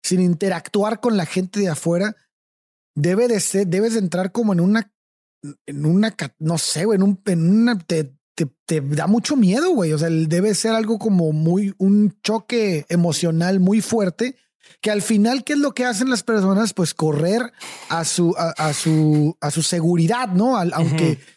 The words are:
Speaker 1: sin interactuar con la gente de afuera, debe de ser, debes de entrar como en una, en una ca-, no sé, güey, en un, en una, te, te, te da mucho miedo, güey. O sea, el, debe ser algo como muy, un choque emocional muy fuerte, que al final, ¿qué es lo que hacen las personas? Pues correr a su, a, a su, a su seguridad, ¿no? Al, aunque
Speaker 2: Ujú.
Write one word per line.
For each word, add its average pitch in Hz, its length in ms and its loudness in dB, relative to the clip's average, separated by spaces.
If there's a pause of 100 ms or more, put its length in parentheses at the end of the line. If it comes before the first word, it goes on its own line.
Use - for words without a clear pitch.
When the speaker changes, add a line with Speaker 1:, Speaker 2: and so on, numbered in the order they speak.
Speaker 1:
sin 185 180 0
interactuar 190 800 -2
con 233 180 0
la 165 80 0
gente 185 340 -4
de 196 100 0
afuera, 175 460 -2 (800)
debe 185 320 2
de 220 120 2
ser, 190 280 0
debes 208 260 0
de 226 60 0
entrar 185 320 -2
como 220 220 0
en 175 60 2
una, 208 320 2 (760)
en 143 200 -6
una 196 260 2
ca-, - 280 -10
no 156 180 -2
sé, 156 280 -4
güey, 214 120 2
en 185 60 4
un, 196 220 2
en 170 240 2
una, 226 280 4
te, 156 360 -4 (220)
te, 160 120 -2 (180)
te 156 160 -2
da 143 260 -2
mucho 233 280 2
miedo, 254 360 2
güey. 175 220 0
O 151 40 -2
sea, 160 100 0
el, 160 220 0
debe 185 260 2
ser 226 180 -2
algo 220 260 0
como 180 320 0
muy, 175 460 0
un 202 460 2
choque 214 640 -2
emocional 170 720 0
muy 196 220 2
fuerte, 226 540 -2 (460)
que 214 100 -2
al 208 100 0
final, 226 420 2
¿qué 302 100 -4
es 294 60 0
lo 285 140 0
que 247 120 -2
hacen 247 240 -2
las 247 140 -2
personas? 202 500 0
Pues 170 200 -2
correr 170 580 -2 (380)
a 165 160 -4
su, 170 320 0
a, 170 140 -2
a 156 220 -2
su, 156 680 2
a 147 80 -4
su 156 140 -2
seguridad, 175 680 0
¿no? 220 280 2
Al, 175 160 -2
aunque 160 400 0
Speaker 2:
Ujú. - 40 -6 (200)